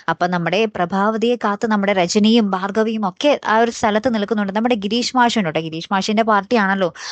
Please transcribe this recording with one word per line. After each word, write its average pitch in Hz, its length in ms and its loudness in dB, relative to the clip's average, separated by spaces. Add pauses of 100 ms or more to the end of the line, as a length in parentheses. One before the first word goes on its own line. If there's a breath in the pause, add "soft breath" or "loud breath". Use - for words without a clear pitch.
അപ്പൊ 165 180 0
നമ്മുടെ 175 400 0
പ്രഭാവതിയെ 214 680 0
കാത്ത് 214 340 -2
നമ്മുടെ 202 220 2
രജനിയും 208 580 4
ഭാർഗവിയും 214 560 -2
ഒക്കെ 285 260 0 (120)
ആ 214 140 0
ഒരു 233 120 4
സ്ഥലത്ത് 220 420 0
നിൽക്കുന്നുണ്ട്. 208 400 -2
നമ്മുടെ 226 260 0
ഗിരീഷ് 208 380 -4
മാഷുണ്ട് 233 340 2
ട്ടോ. 160 100 -2
ഗിരീഷ് 160 300 -8
മാഷിന്റെ 208 340 0
പാർട്ടിയാണല്ലോ. 196 680 0 (220 loud breath)